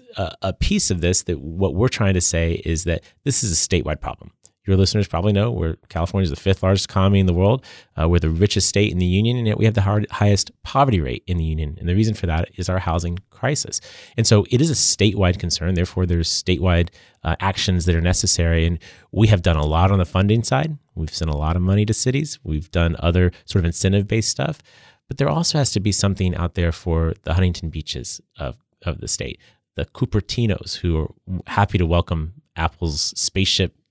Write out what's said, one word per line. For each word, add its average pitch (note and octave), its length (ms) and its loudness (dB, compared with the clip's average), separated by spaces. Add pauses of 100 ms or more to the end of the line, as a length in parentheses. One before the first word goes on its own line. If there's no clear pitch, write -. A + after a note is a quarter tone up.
(160)
a, F2 180 -6 (100)
a F#2+ 100 -2
piece - 380 -2
of F2+ 100 -4
this F2 220 0
that D#2 180 -6
what E2 320 -2
we're G#2+ 160 2
trying G2 240 0
to F2+ 80 0
say E2+ 420 -2
is D#2+ 220 -2
that E2 180 -2 (220)
this C#3 180 -2
is G#2 80 -2
a D#2+ 40 -2
statewide D2+ 440 -2
problem, - 320 -12 (340)
your F#2+ 120 2
listeners G2 300 2
probably F#2+ 260 0
know, G#2 180 2
we're, E2+ 260 -4 (100)
California F2+ 380 -2
is D#2+ 40 0
the C2+ 60 -4
fifth - 260 0
largest F#2+ 240 2
economy G2 340 4
in F#2+ 60 4
the F2+ 80 4
world. G2+ 320 2 (340)
Uh, D#2 80 2
we're F2 120 4
the D#2 100 0
richest F#2+ 380 0
state G#2 240 2
in F2+ 80 -2
the F2+ 60 2
union, G#2 320 2
and A#2 100 -2
yet G#2+ 100 0
we G#2 80 2
have A2 80 4
the G2 80 2
hard, G#2 300 0
highest G#2 400 2 (120)
poverty C3+ 360 2
rate C2 280 -4
in F2+ 100 -2
the E2 60 -2
union. D#2 360 -4
And - 100 -8
the F2+ 60 2
reason A2 180 2
for F#2+ 140 -6
that E2 280 0
is F2+ 140 -6
our F#2 80 0
housing F2 400 -4 (120)
crisis. - 520 -6 (360)
And A2+ 100 2
so G#2 240 6
it B2+ 100 4
is E3 80 2
a D3 40 -2
statewide G2 680 2
concern. F2 340 -2
Therefore, F2+ 320 0
there's E2+ 240 0
statewide, F2 600 0 (340)
uh, D#2+ 160 -2
actions F#2 460 0
that F2 100 2
are E2 60 0
necessary. E2 640 2
And E2+ 140 0 (320)
we A2 160 4
have G2+ 140 6
done E2+ 140 2
a D2+ 100 0
lot E2+ 260 4
on G2+ 60 4
the F2+ 80 2
funding G2+ 380 2
side. D3 340 -2 (160)
We've D#2+ 200 -6
sent D#2+ 180 -4
a D2 60 -2
lot D#2 180 0
of F2+ 60 0
money G2 240 4
to G#2+ 80 0
cities. C3+ 500 -2
We've D#2 260 -6
done E2+ 300 0
other F2 320 2 (140)
sort - 160 0
of E2 40 2
incentive-based G2 640 0
stuff. D3 300 -4 (480)
But C3 100 -10
there C#3+ 120 0
also E3 280 0
has C#3 140 0
to A2 80 -2
be G2+ 120 0
something F#2 440 0
out F2 180 -4
there E2+ 180 0
for E2 520 -2
the D#2 100 -4
Huntington F2 360 0
Beaches - 520 -10 (160)
of, C2 200 -8 (260)
of - 160 -6
the - 80 -10
state, - 320 -8 (360)
the - 100 -4
Cupertinos, - 920 -4
who E2 240 -2
are - 120 -4 (140)
w-, F2+ 220 -8
happy G2+ 320 0
to F2 60 2
welcome E2 480 -2 (220)
Apple's E2 640 -4
spaceship - 540 -2 (180)